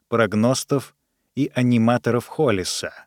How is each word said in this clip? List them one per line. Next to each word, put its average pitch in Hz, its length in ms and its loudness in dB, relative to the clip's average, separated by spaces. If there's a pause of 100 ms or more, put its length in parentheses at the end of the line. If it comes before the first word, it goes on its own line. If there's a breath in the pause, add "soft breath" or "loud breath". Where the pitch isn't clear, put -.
прогностов 117 880 0 (400)
и 143 180 -2
аниматоров 120 760 2
Холлиса. 98 680 -2 (140)